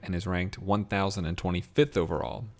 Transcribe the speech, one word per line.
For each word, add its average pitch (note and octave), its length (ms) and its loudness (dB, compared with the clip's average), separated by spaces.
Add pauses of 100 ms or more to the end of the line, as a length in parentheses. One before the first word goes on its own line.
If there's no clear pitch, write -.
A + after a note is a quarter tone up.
and F#2 120 -4
is F2+ 120 -2
ranked F#2 320 -2
one G2+ 260 2
thousand G2 400 0
and E2 140 -2
twenty-fifth F2+ 580 2
overall, D#2+ 480 0 (160)